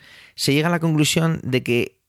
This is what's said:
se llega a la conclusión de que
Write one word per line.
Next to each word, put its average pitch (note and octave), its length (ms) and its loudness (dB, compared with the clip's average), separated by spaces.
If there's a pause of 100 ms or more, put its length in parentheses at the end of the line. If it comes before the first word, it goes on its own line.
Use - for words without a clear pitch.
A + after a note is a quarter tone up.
(360)
se - 180 0
llega D#3 140 2
a - 20 0
la F3 100 0
conclusión D#3+ 600 0
de B2+ 200 -2
que A#2+ 360 -2 (100)